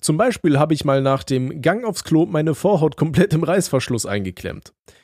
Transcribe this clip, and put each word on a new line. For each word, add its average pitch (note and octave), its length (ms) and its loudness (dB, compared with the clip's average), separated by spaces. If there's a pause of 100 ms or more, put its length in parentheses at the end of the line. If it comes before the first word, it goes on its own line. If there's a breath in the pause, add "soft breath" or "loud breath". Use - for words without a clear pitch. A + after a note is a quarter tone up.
Zum D#3 160 0
Beispiel F3+ 400 2
habe D#3 160 2
ich D3 100 -2
mal C#3 160 2
nach C3+ 240 0
dem C3 380 -4
Gang G3+ 220 0
aufs G#3+ 200 -6
Klo D#3+ 220 2
meine D#3+ 280 -2
Vorhaut D#3+ 440 0
komplett E3+ 340 2
im D#3+ 100 2
Reißverschluss C#3 640 0
eingeklemmt. F#2 720 -8 (300 soft breath)